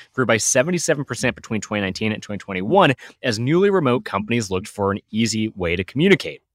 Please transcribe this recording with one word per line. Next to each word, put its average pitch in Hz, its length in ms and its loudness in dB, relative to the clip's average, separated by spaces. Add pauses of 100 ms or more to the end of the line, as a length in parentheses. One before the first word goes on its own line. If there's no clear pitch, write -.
(120)
grew - 140 0
by 117 100 4
seventy-seven 147 720 0
percent 123 280 -2
between - 280 -6
twenty 104 180 -4
nineteen 101 320 -2
and - 100 -8
twenty 104 140 -10
twenty-one 113 560 2 (300)
as 113 160 -2
newly 170 320 2
remote 131 340 2
companies 107 460 -2
looked 95 180 -4
for 98 240 -2
an 101 80 -4 (100)
easy 110 460 0
way 87 180 -2
to 90 80 -2
communicate. 135 600 0 (120)